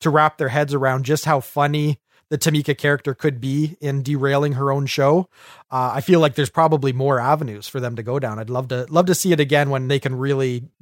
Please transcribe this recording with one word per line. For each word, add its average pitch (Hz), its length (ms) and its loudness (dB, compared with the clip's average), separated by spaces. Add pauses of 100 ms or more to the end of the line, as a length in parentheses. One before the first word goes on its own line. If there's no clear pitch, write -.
to 160 100 0
wrap 151 260 4
their 139 120 -2
heads 143 260 0
around 131 300 0
just 147 200 0
how 156 140 2
funny 147 640 -2 (280)
the 151 100 -4
Tamika 151 380 0
character 143 380 -2
could 135 260 -4
be 147 400 -4
in 139 220 -4
derailing 143 520 0
her 139 180 -2
own 139 140 -2
show, 151 420 2 (420)
uh, 127 240 -2
I 139 60 -2
feel 175 180 4
like 151 160 4
there's 143 160 0
probably 156 420 2
more 131 280 0
avenues 123 480 -2
for 135 100 -8
them 120 160 -6
to 117 80 -10
go 123 160 -4
down. 110 220 -6
I'd 113 100 -10
love 127 180 -4
to, 123 200 -4
love 175 180 4
to 180 80 2
see 185 160 0
it 160 80 4
again 143 320 2
when 131 160 -2
they 135 140 0
can 131 160 -4
really 131 480 -2 (180)